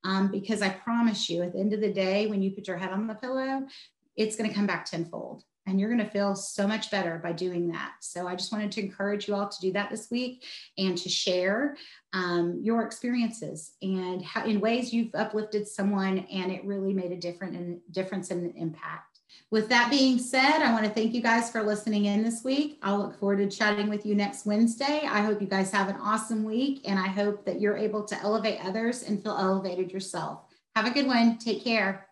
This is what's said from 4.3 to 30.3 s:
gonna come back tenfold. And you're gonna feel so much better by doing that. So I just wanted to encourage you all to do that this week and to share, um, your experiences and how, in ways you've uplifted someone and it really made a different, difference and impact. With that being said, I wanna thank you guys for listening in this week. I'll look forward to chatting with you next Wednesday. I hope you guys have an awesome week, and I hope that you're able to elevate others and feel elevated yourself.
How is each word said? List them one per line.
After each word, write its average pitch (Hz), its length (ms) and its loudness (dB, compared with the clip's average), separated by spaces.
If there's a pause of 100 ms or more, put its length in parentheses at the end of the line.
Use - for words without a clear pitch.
gonna 214 180 -2
come 202 140 2
back 170 180 -2
tenfold. - 580 -8 (220)
And 190 140 0
you're 208 100 2
gonna 226 200 2
feel 202 240 0
so 196 320 -2
much 214 240 -2
better 170 320 -2
by 170 120 -4
doing 175 380 -2
that. 151 280 -8
So - 260 -8
I 180 100 -6
just 185 180 -6
wanted 208 180 -2
to 202 100 -4
encourage 202 460 -4
you 202 80 0
all 202 140 0
to - 120 -12
do 190 120 0
that 202 160 0
this - 200 -10
week 247 360 -4 (320)
and 190 200 2
to 175 120 -6
share, 202 680 0 (380)
um, 175 500 0
your 226 200 2
experiences 226 1000 -4
and 185 400 -2
how, - 240 -6
in 208 160 2
ways 233 320 2
you've 233 200 0
uplifted 214 540 -2
someone 190 520 0 (120)
and 185 220 -2
it 180 120 -8
really 196 280 -2
made 180 180 -2
a 175 60 -6
different, 175 760 -8
difference 185 400 -4
and 175 240 -4
impact. 160 640 -8 (320)
With 220 180 2
that 240 220 6
being 262 280 6
said, 285 420 4
I 247 100 6
wanna 214 180 4
thank 226 240 2
you 240 80 0
guys 233 300 4
for 226 100 -2
listening 208 440 2
in 202 180 4
this 226 220 -2
week. 285 360 0
I'll 202 180 2
look 196 200 -4
forward 202 200 2
to 196 160 2
chatting 208 340 2
with 208 160 -4
you 208 100 2
next 202 300 0
Wednesday. 233 600 2
I 208 160 2
hope 208 200 2
you 190 60 -2
guys 190 240 2
have 196 180 2
an 196 80 -4
awesome 220 480 0
week, 262 400 0
and 196 120 0
I 185 100 0
hope 202 380 0
that 175 140 -2
you're 208 180 2
able 208 280 -2
to - 140 -6
elevate 208 440 0
others 226 400 -2
and 208 180 -2
feel 214 160 -4
elevated 185 540 0
yourself. 180 520 -6 (320)